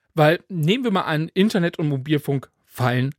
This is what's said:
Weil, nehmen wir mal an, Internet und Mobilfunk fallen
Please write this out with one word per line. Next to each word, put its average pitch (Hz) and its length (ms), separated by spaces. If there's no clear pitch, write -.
Weil, 156 340
nehmen 190 360
wir 240 60
mal 190 120
an, 156 320
Internet 185 440
und 156 100
Mobilfunk 143 600
fallen 127 540